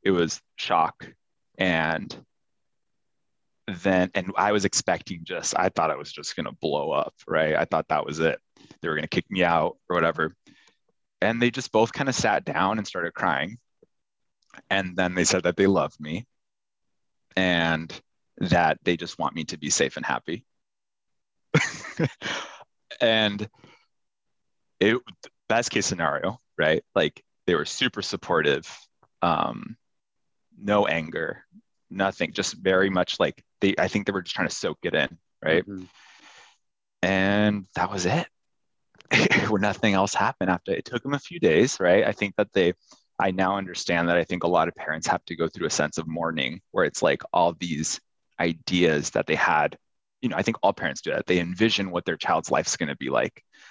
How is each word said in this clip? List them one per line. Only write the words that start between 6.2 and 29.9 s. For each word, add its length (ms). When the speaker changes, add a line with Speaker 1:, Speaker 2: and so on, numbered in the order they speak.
Speaker 1:
gonna 160
blow 400
up, 220
right? 300
I 80
thought 240
that 180
was 140
it. 200
They 80
were 60
gonna 140
kick 220
me 140
out 340
or 80
whatever. 400
And 220
they 80
just 220
both 200
kinda 200
sat 320
down 340
and 80
started 280
crying. 440
And 260
then 180
they 100
said 200
that 120
they 100
loved 340
me 260
and 680
that 440
they 140
just 220
want 160
me 100
to 140
be 120
safe 260
and 100
happy. 380
<laughs> 540
And 480
it, 180
best 180
case 160
scenario, 540
right? 260
Like, 280
they 80
were 100
super 380
supportive, 640
um, 560